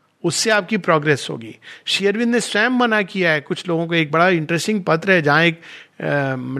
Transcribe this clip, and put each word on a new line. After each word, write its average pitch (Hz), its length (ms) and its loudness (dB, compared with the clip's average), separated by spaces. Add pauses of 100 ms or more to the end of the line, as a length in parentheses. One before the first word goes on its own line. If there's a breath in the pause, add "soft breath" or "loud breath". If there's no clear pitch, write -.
(240)
उससे 175 260 0
आपकी 208 260 0
प्रोग्रेस 156 540 0
होगी। 113 280 -12 (280 loud breath)
श्री - 200 -2
अरविंद 233 280 0
ने 240 60 2
स्वयं 208 280 0
मना 240 340 2
किया 180 300 0
है 151 80 0
कुछ - 280 -8
लोगों 170 180 -2
को। 170 80 -4
एक 156 180 0
बड़ा 165 160 4
इंटरेस्टिंग 175 560 -2
पत्र 170 280 0
है 180 100 4
जहाँ 147 220 4
एक, 170 160 0 (400 loud breath)
अ, 143 340 -2 (260)